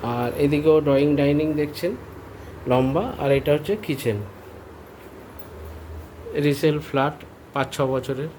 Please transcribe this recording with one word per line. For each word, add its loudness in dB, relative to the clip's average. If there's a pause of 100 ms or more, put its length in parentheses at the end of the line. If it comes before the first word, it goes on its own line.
আর -2
এদিকেও 6
ড্রয়িং 4
ডাইনিং 4
দেখছেন -2 (720)
লম্বা, 2
আর 2
এটা 4
হচ্ছে 0
কিচেন। 0 (2250)
রিসেল 2
ফ্ল্যাট, 0 (400)
পাঁচ -2
ছ -2
বছরের। -2 (120)